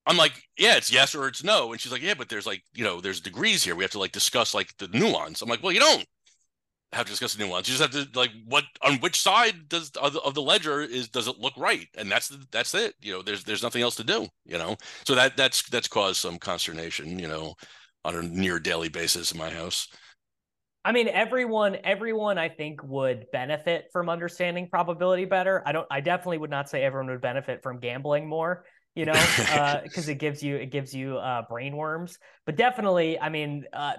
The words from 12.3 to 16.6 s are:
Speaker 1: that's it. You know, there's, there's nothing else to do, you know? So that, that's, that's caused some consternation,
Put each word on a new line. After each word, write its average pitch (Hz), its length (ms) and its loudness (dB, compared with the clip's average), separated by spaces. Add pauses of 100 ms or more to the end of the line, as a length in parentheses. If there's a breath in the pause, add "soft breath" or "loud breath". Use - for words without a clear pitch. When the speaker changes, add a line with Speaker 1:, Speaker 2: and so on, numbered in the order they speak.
Speaker 1:
that's 117 240 -2
it. 214 260 -2
You 101 140 -8
know, 92 80 -8
there's, 98 220 -6
there's 104 180 -4
nothing 120 200 -2
else 120 140 0
to 113 80 -8
do, 202 240 -2 (160)
you - 140 -6
know? 87 180 -4 (300 loud breath)
So 135 80 2
that, 127 240 6
that's, 131 320 2
that's 120 180 -2
caused 98 300 2
some 87 200 -4
consternation, 82 800 -6